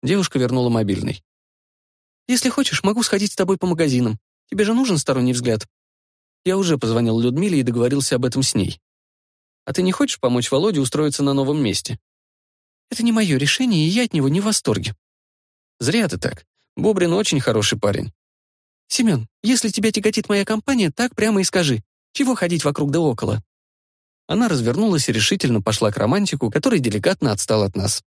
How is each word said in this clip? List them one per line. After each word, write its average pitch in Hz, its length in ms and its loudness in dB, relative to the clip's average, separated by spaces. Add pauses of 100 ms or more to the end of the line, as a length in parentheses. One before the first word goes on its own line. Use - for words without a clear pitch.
Девушка 170 360 0
вернула 123 300 0
мобильный. 107 560 -2 (1040)
«Если 247 220 2
хочешь, 254 320 -2
могу 214 200 2
сходить 202 300 0
с - 40 -12
тобой 190 200 0
по 185 100 -4
магазинам. 131 520 0 (320)
Тебе 196 140 0
же 214 100 0
нужен 233 240 2
сторонний 127 340 0
взгляд?» 120 340 -2 (800)
Я 185 120 0
уже 175 200 2
позвонил 113 440 0
Людмиле 147 400 0
и - 20 0
договорился 123 540 0
об 123 80 -2
этом 127 180 -2
с - 120 -2
ней. 92 260 -2 (840)
«А - 80 -8
ты 180 100 -2
не 185 100 2
хочешь - 260 -2
помочь 120 320 0
Володе 160 300 2
устроиться 147 420 -2
на 139 120 0
новом 139 280 0
месте?» 113 360 -4 (920)
«Это 226 140 -4
не 233 80 2
моё 196 260 2
решение, 160 480 2
и 165 40 2
я 240 140 0
от - 80 -4
него 139 160 2
не 160 120 2
в 202 40 -4
восторге». 107 520 -2 (840)
«Зря 175 300 0
ты 87 100 -4
так. - 260 -14 (320)
Бобрин 180 360 2
очень 175 280 0
хороший 110 380 0
парень». - 340 -2 (760)
«Семён, 156 400 0 (140)
если 233 260 0
тебя 214 240 -2
тяготит 214 360 -2
моя 202 160 2
компания, 220 460 0
так 240 240 -4
прямо 214 260 2
и 185 40 0
скажи. 143 380 0 (300)
Чего 262 220 0
ходить 175 300 -2
вокруг 143 260 0
да 156 100 0
около?» 110 420 0 (840)
Она 220 220 0
развернулась 147 600 0
и 120 40 -2
решительно 113 500 0
пошла 107 300 0
к - 40 -6
романтику, 143 540 0
который 233 300 0
деликатно 117 520 0
отстал 107 300 0
от 98 140 -2
нас. 101 360 -4